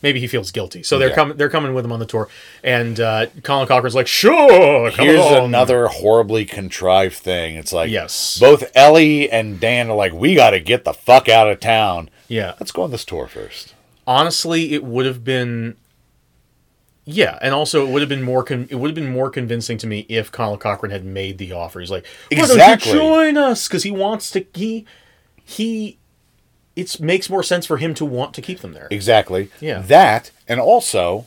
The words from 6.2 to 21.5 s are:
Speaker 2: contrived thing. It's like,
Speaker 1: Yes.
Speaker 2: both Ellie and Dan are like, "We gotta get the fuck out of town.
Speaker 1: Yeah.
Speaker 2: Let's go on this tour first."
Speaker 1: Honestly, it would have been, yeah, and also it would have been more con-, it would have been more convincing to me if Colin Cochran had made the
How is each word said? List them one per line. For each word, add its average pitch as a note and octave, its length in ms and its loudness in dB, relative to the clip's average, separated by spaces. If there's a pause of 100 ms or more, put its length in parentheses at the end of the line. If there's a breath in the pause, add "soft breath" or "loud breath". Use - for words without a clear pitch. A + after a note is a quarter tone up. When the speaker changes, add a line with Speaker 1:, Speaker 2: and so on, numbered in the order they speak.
Speaker 2:
contrived F#2 720 -2
thing. E2+ 400 -6
It's D#2 160 -12
like, E2 180 -2
Speaker 1:
Yes. - 480 -6
Speaker 2:
both C3+ 360 6
Ellie D3+ 560 6
and A2 300 -4
Dan A#2+ 300 -2
are G#2+ 60 -2
like, G2 160 0
"We A#2 220 0
gotta A2 260 6
get - 240 -2
the - 80 -4
fuck - 380 4
out A2 180 6
of G2 120 -2
town. G2+ 500 -2 (180)
Speaker 1:
Yeah. G#2+ 320 -6
Speaker 2:
Let's - 120 -14
go F3+ 100 -6
on F3 80 -4
this A#2 160 -10
tour D2 220 -10
first." - 440 -18 (340)
Speaker 1:
Honestly, E3 680 0
it D3 80 -6
would B2 220 -4
have B2+ 200 -6
been, A#2+ 520 -6 (1300)
yeah, D3+ 380 -2
and C3+ 100 -2
also D3 340 0
it C3 40 -6
would C#3 100 0
have D3 80 -4
been C3+ 140 -6
more B2+ 200 -2
con-, B2 280 -6
it C#3 60 -8
would B2+ 120 -4
have D#3 60 -6
been C#3+ 180 -8
more C3 160 -4
convincing A#2 480 -6
to A2 100 -10
me G#2+ 220 -8
if A2 240 -6
Colin G#2 260 -6
Cochran G2+ 320 -6
had G2 140 -10
made F#2+ 320 -10
the F#2 160 -14